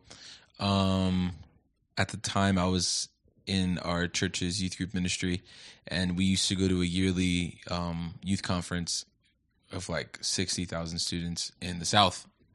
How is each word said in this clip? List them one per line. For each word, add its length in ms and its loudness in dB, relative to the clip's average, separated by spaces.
um, 760 2
at 120 0
the 80 -8
time, 420 2
I 80 2
was 420 0
in 320 0
our 300 0
church's 540 -2
youth 140 -4
group 160 -6
ministry, 500 -2
and 300 -2
we 80 4
used 240 4
to 80 2
go 100 2
to 160 4
a 20 2
yearly, 760 0
um, 520 -4
youth 200 -2
conference 640 -2
of, 180 -8
like, 320 -6
sixty 440 -2
thousand 340 -6
students 640 -4
in 180 -6
the 60 -6
South 420 6